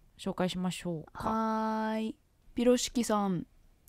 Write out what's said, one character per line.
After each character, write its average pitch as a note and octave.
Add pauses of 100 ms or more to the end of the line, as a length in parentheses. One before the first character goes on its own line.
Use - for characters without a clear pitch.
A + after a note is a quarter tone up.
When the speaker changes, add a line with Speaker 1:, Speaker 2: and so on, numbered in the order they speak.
(180)
Speaker 1:
紹 F#3+
介 F3+
し F3+
ま F#3
し -
ょ D#3+
う -
か。 -
Speaker 2:
は A3
ー A3
い。 A3 (380)
ピ A#3+
ロ B3
シ -
キ A#3+
さ G#3
ん、 F3+ (420)